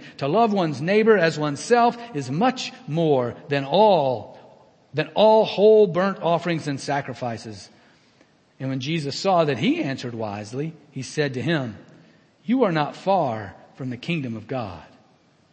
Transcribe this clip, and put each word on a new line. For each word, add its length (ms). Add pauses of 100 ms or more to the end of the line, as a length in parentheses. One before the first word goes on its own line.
(180)
to 100
love 240
one's 280
neighbor 380
as 200
oneself 600 (160)
is 160
much 420 (160)
more 480 (120)
than 160
all, 760 (560)
than 200
all 300
whole 420
burnt 360
offerings 440
and 140
sacrifices.' 880 (920)
And 120
when 100
Jesus 380
saw 260
that 140
he 240
answered 320
wisely, 580 (200)
he 100
said 320
to 80
him, 340 (680)
'You 200
are 80
not 240
far 580 (220)
from 140
the 60
kingdom 400
of 120
God.' 380 (680)